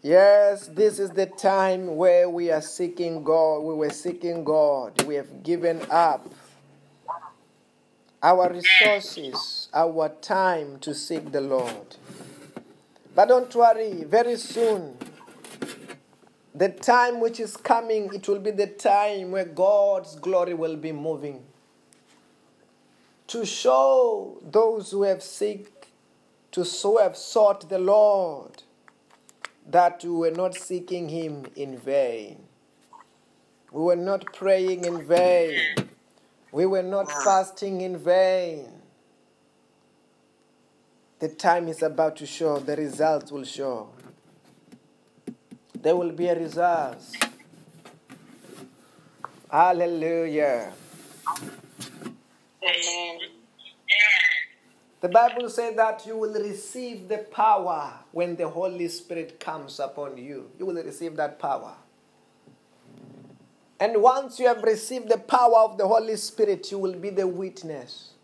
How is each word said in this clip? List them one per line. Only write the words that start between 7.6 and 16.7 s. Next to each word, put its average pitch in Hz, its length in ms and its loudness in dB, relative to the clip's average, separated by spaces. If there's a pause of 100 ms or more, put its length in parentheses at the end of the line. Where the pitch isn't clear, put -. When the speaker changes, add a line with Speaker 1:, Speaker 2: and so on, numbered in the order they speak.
Speaker 1:
our 180 280 6
resources, 185 1200 0
our 160 340 2
time 170 720 -2
to 147 140 -6
seek 151 380 -8
the 143 100 -2
Lord. 127 540 -4 (1200)
But 202 140 6
don't 247 260 4
worry, 220 500 4
very 233 320 2
soon, 208 600 -2 (1600)
the 185 160 0